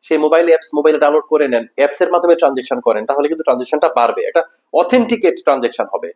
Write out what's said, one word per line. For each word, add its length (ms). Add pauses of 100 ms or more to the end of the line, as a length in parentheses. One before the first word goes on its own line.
সেই 120
মোবাইল 280
অ্যাপস 280
মোবাইলে 240
ডাউনলোড 340
করে 160
নেন, 160 (120)
অ্যাপস 260
এর 100
মাধ্যমে 280
ট্রানজ্যাকশন 400
করেন, 260
তাহলে 220
কিন্তু 140
ট্রানজ্যাকশনটা 460 (100)
বাড়বে, 320
একটা 120 (300)
অথেন্টিকেট 640 (100)
ট্রানজ্যাকশন 480
হবে। 240